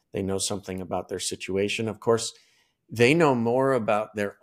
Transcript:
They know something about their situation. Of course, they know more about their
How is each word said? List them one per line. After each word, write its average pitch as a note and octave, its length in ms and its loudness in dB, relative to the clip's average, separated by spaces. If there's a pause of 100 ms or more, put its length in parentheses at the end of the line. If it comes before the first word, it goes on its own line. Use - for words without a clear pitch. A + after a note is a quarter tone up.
(120)
They G2+ 100 -4
know F#2+ 160 -2
something F#2+ 440 -6
about F2+ 280 -6
their F#2 100 -6
situation. G2 680 -4
Of G2+ 120 -8
course, A#2 340 0 (560)
they A#2+ 260 4
know D#3+ 180 6
more B2+ 400 2
about A2 420 0
their G2+ 280 -4